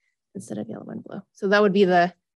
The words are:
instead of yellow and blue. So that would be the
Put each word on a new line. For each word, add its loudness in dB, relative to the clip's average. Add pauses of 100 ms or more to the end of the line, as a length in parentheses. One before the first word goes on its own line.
(340)
instead -14
of -10
yellow -14
and -14
blue. -16 (100)
So -6
that 4
would 2
be 4
the 2 (220)